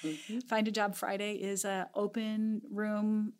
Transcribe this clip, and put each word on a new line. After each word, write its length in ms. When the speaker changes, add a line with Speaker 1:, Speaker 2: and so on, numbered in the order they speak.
Speaker 1:
Mm-hmm. 380
Speaker 2:
Find 280
a 40
Job 220
Friday 400
is 320
a 280
open 760
room, 680